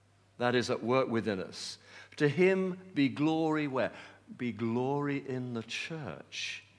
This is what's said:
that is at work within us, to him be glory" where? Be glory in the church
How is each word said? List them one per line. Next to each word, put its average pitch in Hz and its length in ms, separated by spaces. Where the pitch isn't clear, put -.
that 120 160
is 120 160
at 123 140
work 127 240
within 107 320
us, - 400
to 151 100
him 185 500
be 139 160
glory" 156 580
where? 123 240
Be 123 140
glory 135 760
in 127 280
the 113 80
church - 1000